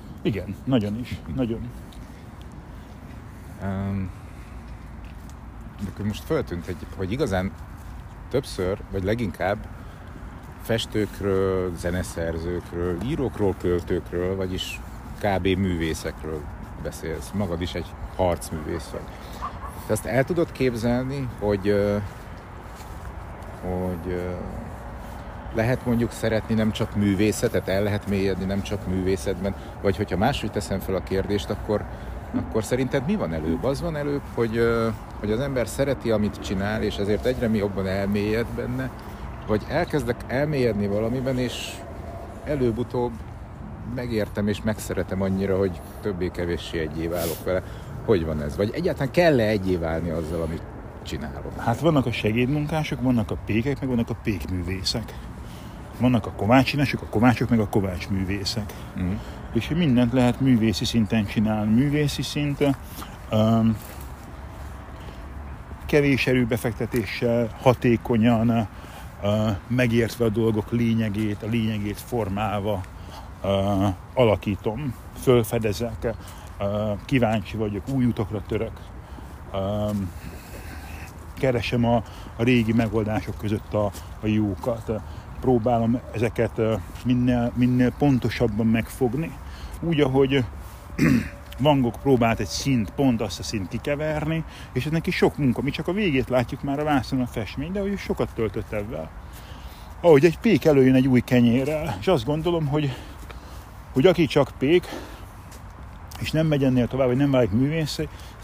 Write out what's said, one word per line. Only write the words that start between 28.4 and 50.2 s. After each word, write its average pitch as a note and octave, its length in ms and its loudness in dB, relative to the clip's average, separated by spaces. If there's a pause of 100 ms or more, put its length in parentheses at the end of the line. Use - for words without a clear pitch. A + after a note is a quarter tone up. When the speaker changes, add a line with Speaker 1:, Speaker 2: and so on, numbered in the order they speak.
Speaker 2:
nem G2 160 0
csak F#2+ 260 -4
művészetben, F#2+ 680 0 (260)
vagy G2 160 2
hogyha G2 200 0
máshogy A2+ 340 2
teszem G2 280 -2
fel F#2+ 160 -2
a F2 80 0
kérdést, F#2+ 460 0
akkor, G#2 340 0 (520)
akkor G#2+ 280 0
szerinted B2+ 420 0
mi G3+ 100 2
van F#2 180 -2
előbb? D3+ 300 0
Az C3+ 180 0
van E3 140 -2
előbb, C#3+ 260 -2 (120)
hogy, A#2 240 0
ö, A#2 300 4 (320)
hogy G#2 120 0
az A2 80 2
ember C3 280 0
szereti, B2+ 440 0
amit G#2 300 2
csinál, G#2 420 -2
és G2+ 140 0
ezért G2+ 280 0
egyre B2+ 220 2
mi A2 100 4
jobban G2 300 0
elmélyed G2+ 580 0 (100)
benne, B2 340 -4 (580)
vagy G#2+ 220 2
elkezdek C3+ 460 0 (120)
elmélyedni B2 600 2
valamiben, B2 500 0
és B2 340 -4 (720)
előbb-utóbb B2 680 0 (840)
megértem A2 520 0
és G#2 140 0
megszeretem F#2+ 600 -2
annyira, F#2+ 360 2
hogy F#2 240 2 (200)
többé-kevéssé F2 800 -4
egyé D#2+ 280 -4
válok E2 360 -2
vele. F#2 180 0 (440)
Hogy F2+ 200 4
van D#2 160 -2
ez? D2 160 -4
Vagy G#2 160 2
egyáltalán C#3+ 380 -2
kell-e D3+ 360 6
egyé F#2+ 280 2
válni E2 340 -2
azzal, E2 320 -2